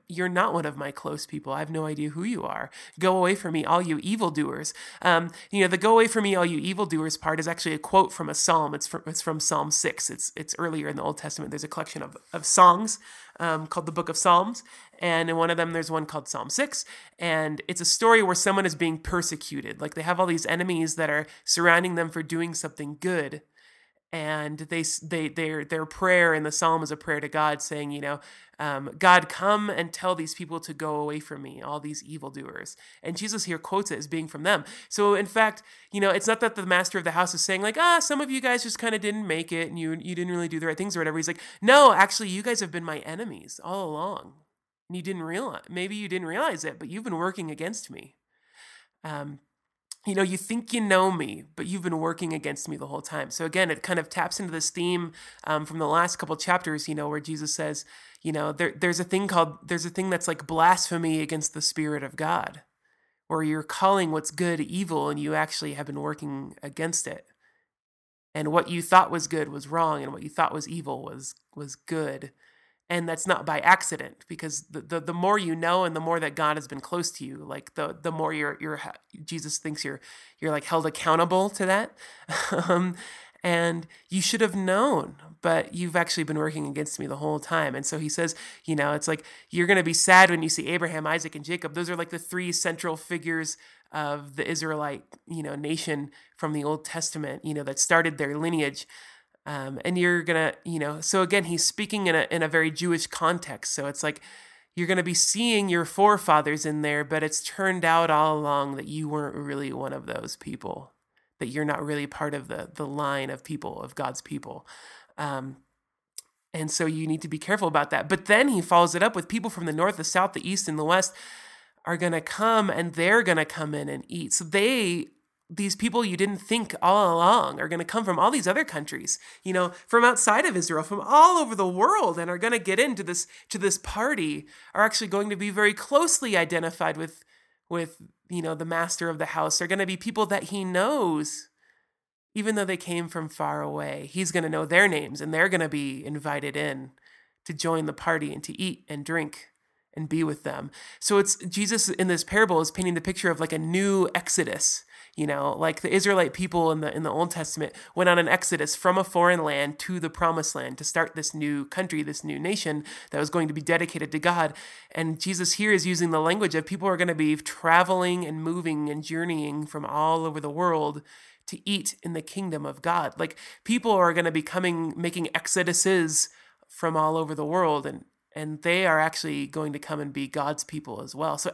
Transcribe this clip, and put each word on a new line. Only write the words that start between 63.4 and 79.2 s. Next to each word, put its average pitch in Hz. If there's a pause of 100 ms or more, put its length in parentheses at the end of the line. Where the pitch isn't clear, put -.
you're 151
calling 190
what's 151
good 170
evil 160
and 147
you 147
actually 151
have 143
been 143
working 147
against 160
it. - (1080)
And 151
what 170
you 170
thought 185
was 165
good 156
was 143
wrong, 156
and 135
what 139
you 151
thought -
was 151
evil 139
was, 135 (220)
was 147
good." 139 (560)
And 170
that's 160
not 190
by 151
accident, -
because 156
the, 151
the, 160
the 160
more 190
you 165
know 175
and 165
the 156
more 165
that 151
God 151
has 135
been 135
close 175
to -
you, 135
like, 143
the, 160
the 165
more 160
you're, 147
you're, 151 (420)